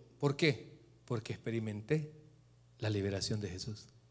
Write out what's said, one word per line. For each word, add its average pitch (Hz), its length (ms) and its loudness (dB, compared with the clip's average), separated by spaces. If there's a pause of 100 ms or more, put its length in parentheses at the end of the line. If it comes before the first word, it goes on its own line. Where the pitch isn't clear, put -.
(180)
¿por 143 180 2
qué? - 440 2 (240)
Porque 117 300 -2
experimenté 113 800 0 (680)
la 110 120 0
liberación 101 500 0
de 101 100 -4
Jesús. 92 360 -8 (240)